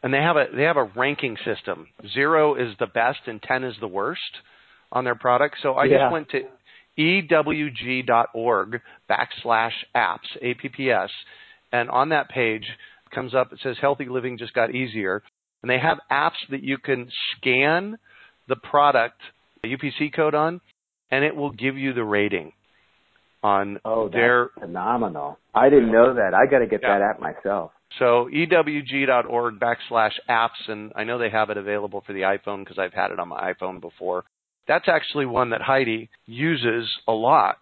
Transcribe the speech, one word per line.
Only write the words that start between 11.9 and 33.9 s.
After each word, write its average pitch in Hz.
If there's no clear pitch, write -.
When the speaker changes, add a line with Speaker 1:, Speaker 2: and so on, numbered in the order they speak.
Speaker 1:
on 139
that 151
page 110
comes 123
up, 131
it 143
says, 127
"Healthy 139
living 123
just 113
got 113
easier." 107
And 120
they 127
have 156
apps 147
that 139
you 135
can 123
scan 160
the 127
product, 139
the 117
U 127
P 143
C 151
code 151
on, 160
and 139
it 151
will 143
give 123
you 135
the 120
rating 101
on 101
Speaker 2:
Oh, 113
that's 92
Speaker 1:
their 120
Speaker 2:
phenomenal. 90
I 120
didn't 120
know 120
that. 98
I 113
gotta 131
get 104
Speaker 1:
Yeah. 101
Speaker 2:
that 98
app 104
myself. 90
Speaker 1:
So 120
E 160
W 151
G 135
dot 123
org 117
backslash 113
apps, 117
and 107
I 107
know 120
they 117
have 107
it 104
available 101
for -
the 98
iPhone 98
'cause 92
I've 92
had 95
it 92
on 87
my 90
iPhone 92
before. 90